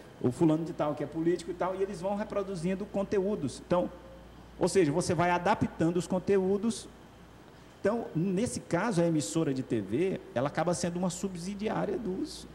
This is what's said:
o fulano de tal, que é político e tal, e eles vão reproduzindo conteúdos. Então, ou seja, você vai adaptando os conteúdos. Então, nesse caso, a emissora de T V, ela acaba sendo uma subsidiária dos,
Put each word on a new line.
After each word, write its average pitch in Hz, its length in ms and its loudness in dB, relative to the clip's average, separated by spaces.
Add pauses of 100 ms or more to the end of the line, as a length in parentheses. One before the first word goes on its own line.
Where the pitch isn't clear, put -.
(220)
o 123 100 2
fulano 160 320 2
de 156 80 -6
tal, 151 220 -2
que 147 100 -4
é - 20 -2
político 170 440 0
e 175 40 -8
tal, 180 220 -2
e 190 60 -4
eles 196 180 -4
vão 196 160 -2
reproduzindo 196 680 -4
conteúdos. 196 800 -2
Então, 180 240 2 (680)
ou 170 80 4
seja, 175 240 6
você 180 240 2
vai 175 160 4
adaptando 175 680 2
os 175 100 -2
conteúdos. 196 800 2 (920)
Então, 226 320 0
nesse 190 460 0
caso, 175 420 0
a 170 60 6
emissora 156 480 2
de 131 80 -2
T 120 180 0
V, 151 400 0 (140)
ela 127 140 0
acaba 170 260 0
sendo 175 220 -2
uma 180 140 0
subsidiária 196 840 -4
dos, 240 480 -6 (100)